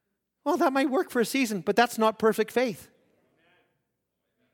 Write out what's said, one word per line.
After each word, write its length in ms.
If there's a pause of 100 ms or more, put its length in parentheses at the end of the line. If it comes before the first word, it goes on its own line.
(440)
Well, 140
that 160
might 160
work 200
for 100
a 60
season, 360
but 140
that's 220
not 220
perfect 320
faith. 380 (1600)